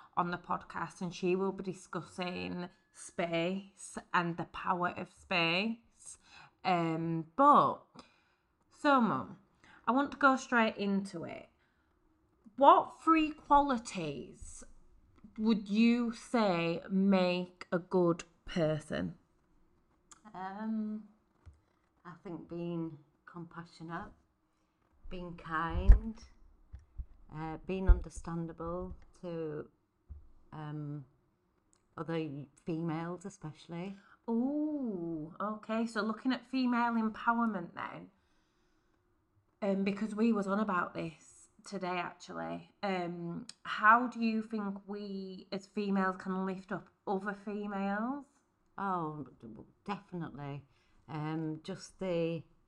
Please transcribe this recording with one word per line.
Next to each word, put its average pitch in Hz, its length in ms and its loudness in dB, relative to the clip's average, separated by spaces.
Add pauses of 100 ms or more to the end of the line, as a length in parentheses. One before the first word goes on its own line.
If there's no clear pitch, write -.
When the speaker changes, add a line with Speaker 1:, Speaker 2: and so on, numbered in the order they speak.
(160)
Speaker 1:
on 175 140 0
the 175 80 -6
podcast, - 640 -8
and 175 120 -6
she 180 220 0
will 190 160 0
be 190 120 -8
discussing 180 1080 -8 (240)
space 175 1040 -4 (160)
and 170 240 2
the 170 80 -4
power 175 500 -2
of 175 120 -8 (120)
space. 185 1000 -2 (440)
Um, 165 640 0 (100)
but, 247 420 8 (1040)
so 277 220 6
Mum, 139 360 0 (500)
I - 40 4
want 277 200 2
to - 60 -12
go 269 180 6
straight 233 420 2
into 196 460 -2
it. - 240 -12 (1120)
What 294 460 8
three 320 280 4
qualities 240 1300 0 (760)
would 214 280 2
you 233 460 4
say 175 680 2 (100)
make 185 800 4
a 180 80 2
good 170 440 2 (220)
person? 156 720 -2 (1200)
Speaker 2:
Um, 214 680 -4 (1000)
I 180 60 -16 (120)
think 170 240 -12
being 170 440 -6 (340)
compassionate, 170 840 -14 (960)
being 175 340 -10
kind, 170 680 6 (1200)
uh, 160 300 -6
being 190 240 -2
understandable 170 1040 -2 (260)
to, 160 440 -8 (840)
um, 151 520 -10 (920)
other 165 300 -4 (360)
females 165 600 -6
especially. 170 720 -12 (340)
Speaker 1:
Ooh, 233 1120 -2
okay. 214 460 -4
So 220 160 -2
looking 226 280 -2
at 247 200 -4
female 240 420 2
empowerment 220 800 0
then, 160 360 -12 (1500)
um, 196 220 2
because 202 320 -2
we 226 180 4
was 196 140 0
on 196 120 0
about 202 340 0
this 165 200 -6 (520)
today 185 220 -6 (100)
actually. 170 720 -8 (120)
Um, 175 640 -4 (180)
how 226 440 6
do 233 120 -8
you 220 240 2
think 202 320 -6 (100)
we 196 640 -10
as 196 160 -8
females 196 520 0
can 190 260 -4
lift 190 260 -6
up - 160 -8 (200)
other 202 280 -2 (100)
females? 208 800 -4 (520)
Speaker 2:
Oh, 165 480 -4 (140)
d-, 117 80 -16 (380)
definitely. 143 800 -8 (460)
Um, 156 540 -4
just - 360 -12
the, 170 440 -2 (240)